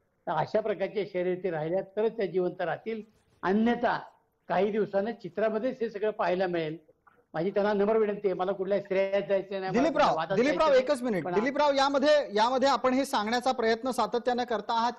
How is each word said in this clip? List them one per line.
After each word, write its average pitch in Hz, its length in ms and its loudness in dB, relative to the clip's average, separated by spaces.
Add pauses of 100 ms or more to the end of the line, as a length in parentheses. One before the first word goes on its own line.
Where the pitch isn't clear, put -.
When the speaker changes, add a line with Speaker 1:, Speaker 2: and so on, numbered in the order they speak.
(260)
Speaker 1:
तर 175 60 -6
अशा 170 280 0
प्रकारच्या 196 520 -4
शर्यती 180 380 -2
राहिल्या 165 320 -4 (140)
तरच 220 200 -2
त्या 208 100 -2
जिवंत 180 340 -2
राहतील, 208 420 -6 (400)
अन्यथा 214 580 0 (480)
काही 185 220 2
दिवसानं 202 420 -2
चित्रामध्येच 220 680 -2
हे 226 100 -2
सगळं 208 200 -2
पाहायला 185 360 0
मिळेल. 165 300 -2 (580)
माझी 165 160 -2
त्यांना 202 220 0
नम्र 208 240 2
विनंती 208 280 2
आहे, 185 100 2
मला 180 180 -2
कुठल्या 190 260 -2
श्रेयात 196 500 0
जायचं 190 220 0
नाही, 196 120 -6
मला 190 80 -4
Speaker 2:
दिलीपराव, 262 220 2
Speaker 1:
कुठल्या 269 200 4
वादात 165 240 -2
Speaker 2:
दिलीपराव, 277 220 2
Speaker 1:
जायचं 311 140 4
नाही, 262 100 6
Speaker 2:
एकच 254 200 -2
minute. 202 220 -2
Speaker 1:
पण 175 100 -4
Speaker 2:
दिलीपराव, 277 380 2
यामध्ये, 277 640 2
यामध्ये 254 320 2
आपण 254 240 2
हे 269 120 2
सांगण्याचा 240 480 0
प्रयत्न 233 380 0
सातत्यानं 240 540 0
करता 226 300 -4
आहात 233 240 0